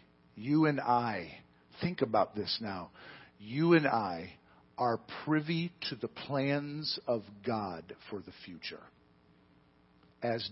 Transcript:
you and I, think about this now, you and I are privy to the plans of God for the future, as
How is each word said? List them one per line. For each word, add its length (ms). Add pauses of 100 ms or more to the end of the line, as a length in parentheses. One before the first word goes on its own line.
(360)
you 300
and 140
I, 500 (520)
think 200
about 320
this 280
now, 280 (480)
you 360
and 120
I 480 (440)
are 220 (260)
privy 460 (180)
to 60
the 120
plans 1000
of 180 (220)
God 480 (160)
for 100
the 120 (140)
future, 340 (1400)
as 280